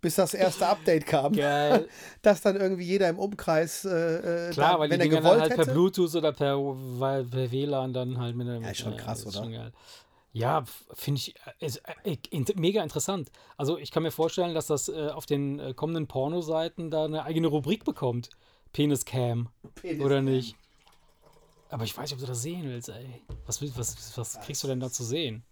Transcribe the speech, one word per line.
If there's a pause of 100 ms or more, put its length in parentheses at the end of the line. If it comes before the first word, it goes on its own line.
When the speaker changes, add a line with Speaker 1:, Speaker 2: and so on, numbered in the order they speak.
Speaker 1:
bis
das
erste
Update
kam,
Speaker 2:
Geil. (160)
Speaker 1:
<laughs>
dass
dann
irgendwie
jeder
im
Umkreis,
äh,
äh,
Speaker 2:
Klar,
Speaker 1:
da,
Speaker 2:
weil
Speaker 1:
wenn
Speaker 2:
die
Speaker 1:
er
Speaker 2:
Dinger
Speaker 1:
gewollt
Speaker 2:
dann
halt
Speaker 1:
hätte.
Speaker 2:
per
Bluetooth
oder
per,
weil
per
W
lan
dann
halt
mit
einem
Speaker 1:
Ja,
ist
schon
Speaker 2:
äh,
Speaker 1:
krass,
Speaker 2:
ist
Speaker 1:
oder?
Speaker 2:
schon
geil. (600)
Ja,
f-,
finde
ich, (240)
äh,
ist, (240)
äh, (140)
in-, (100)
mega
interessant. (280)
Also
ich
kann
mir
vorstellen,
dass
das,
äh,
auf
den,
äh,
kommenden
Pornoseiten
da
eine
eigene
Rubrik
bekommt. (420)
Peniscam. (260)
Speaker 1:
Peniscam.
Speaker 2:
Oder
nicht? (1160)
Aber
ich
weiß
nicht,
ob
du
das
sehen
willst,
ey. (240)
Was
will-,
was,
was
kriegst
du
denn
da
zu
sehen?